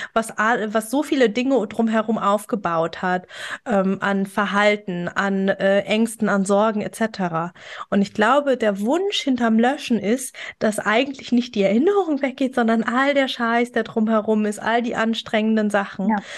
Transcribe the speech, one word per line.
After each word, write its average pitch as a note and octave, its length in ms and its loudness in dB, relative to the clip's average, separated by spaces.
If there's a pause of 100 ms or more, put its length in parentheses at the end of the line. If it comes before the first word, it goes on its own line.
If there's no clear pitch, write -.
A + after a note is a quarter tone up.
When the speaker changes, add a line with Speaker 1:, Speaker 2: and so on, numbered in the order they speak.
(140)
Speaker 1:
was A3 240 -4
all, G#3+ 360 0
was A3 180 -2
so C#4 100 2
viele C4+ 300 2
Dinge C4 360 0
drumherum A3 520 0
aufgebaut F3+ 840 -2
hat, F3+ 240 0 (400)
ähm, G3 360 0
an G3 260 0
Verhalten, G3+ 800 0
an, G3 420 0
äh, G3 320 2
Ängsten, G#3+ 480 0
an G3 160 2
Sorgen G#3 360 2
et G3 140 -8
cetera. F3 580 -4 (360)
Und G3+ 140 2
ich G3 100 -4
glaube, C4 440 2
der G#3 240 0
Wunsch F4+ 400 0
hinterm A#3 360 2
Löschen B3 400 2
ist, A3 380 -2 (240)
dass G#3+ 180 0
eigentlich C4 540 -2
nicht A#3+ 240 0
die G3+ 80 2
Erinnerung D#4 580 2
weggeht, B3+ 320 -2
sondern A3+ 300 2
all C4 320 0
der C4+ 120 2
Scheiß, A#3+ 440 -2
der A3+ 120 -2
drumherum A3 600 0
ist, G#3+ 140 -4
all A3+ 240 0
die A#3 120 -4
anstrengenden A3 760 0
Sachen. G3+ 440 -2
Speaker 2:
Ja. G3 100 -6 (120)